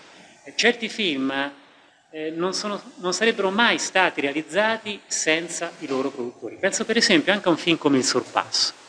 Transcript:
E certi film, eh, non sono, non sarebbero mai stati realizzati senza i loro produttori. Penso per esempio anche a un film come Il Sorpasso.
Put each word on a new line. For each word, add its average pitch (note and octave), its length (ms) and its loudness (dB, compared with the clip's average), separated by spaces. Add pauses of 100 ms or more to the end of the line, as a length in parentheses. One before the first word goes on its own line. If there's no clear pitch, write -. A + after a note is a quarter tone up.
(440)
E C#3+ 120 -18
certi A3+ 340 2
film, C#3 420 -2 (800)
eh, D#3 200 -6
non F3 220 -2
sono, G3+ 260 -6 (180)
non F3+ 160 -2
sarebbero A3 360 2
mai G#3 300 2
stati F3+ 420 0
realizzati G3 880 -2
senza E3+ 720 -2
i D#3 80 -10
loro C3+ 240 0
produttori. A#2+ 480 -10
Penso G3 260 0
per A3 120 2
esempio F3+ 360 4
anche G3 140 0
a F3 40 6
un D3+ 60 4
film E3 200 2
come C#3 200 4
Il B2 60 4
Sorpasso. - 680 0 (160)